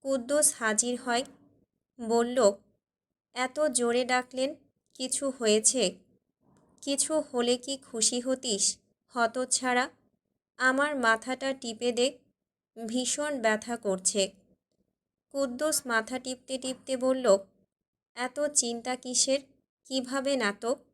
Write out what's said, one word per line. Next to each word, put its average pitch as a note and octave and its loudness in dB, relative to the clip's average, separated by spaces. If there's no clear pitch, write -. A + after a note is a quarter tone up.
কুদ্দুস C4+ 2
হাজির A3+ 0
হয়, B3 -2
বলল, A#3+ 2
"এত B3+ -4
জোরে B3 2
ডাকলেন, B3+ -2
কিছু C4 -4
হয়েছে?" A3 2
"কিছু C#4 -2
হলে B3 0
কি C#4 -8
খুশি B3 -2
হতিস, A#3+ -2
হতচ্ছাড়া? B3 0
আমার C4+ 2
মাথাটা B3+ 0
টিপে A#3+ -4
দে, A#3+ 2
ভীষণ B3 -2
ব্যথা A3 0
করছে।" G3 0
কুদ্দুস C#4 -2
মাথা A#3 -2
টিপতে B3+ -8
টিপতে C4 -6
বলল, C4 0
"এত B3+ -6
চিন্তা A#3 -2
কিসের? B3+ 0
কিভাবে C4 -2
না G#3+ 0
তো? A3+ -6